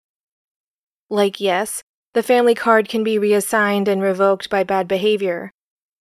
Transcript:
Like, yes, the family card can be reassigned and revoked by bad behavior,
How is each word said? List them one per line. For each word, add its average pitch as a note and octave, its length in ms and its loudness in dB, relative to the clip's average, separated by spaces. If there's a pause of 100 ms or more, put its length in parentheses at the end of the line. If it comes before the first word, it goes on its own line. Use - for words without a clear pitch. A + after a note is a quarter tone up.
(1080)
Like, G3+ 300 0
yes, G3 420 -2 (320)
the A#3 80 0
family A#3+ 320 4
card A3 360 2
can A3 140 -2
be A3 140 0
reassigned G3+ 680 0
and G3 140 0
revoked G3 480 0
by G3 140 0
bad F#3+ 240 -2
behavior, F#3+ 640 -2 (500)